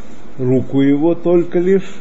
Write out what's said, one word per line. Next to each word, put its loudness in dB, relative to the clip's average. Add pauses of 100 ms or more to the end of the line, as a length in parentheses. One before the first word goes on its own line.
(380)
руку 0
его 2
только 0
лишь? 2 (140)